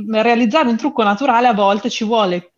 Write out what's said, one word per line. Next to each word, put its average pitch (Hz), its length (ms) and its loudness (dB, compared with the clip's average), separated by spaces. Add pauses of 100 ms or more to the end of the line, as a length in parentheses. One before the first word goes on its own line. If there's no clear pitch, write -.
realizzare 233 580 2
un 226 100 0
trucco 254 260 -2
naturale 240 440 2
a 240 60 2
volte 202 380 0
ci - 120 -6
vuole 202 540 -2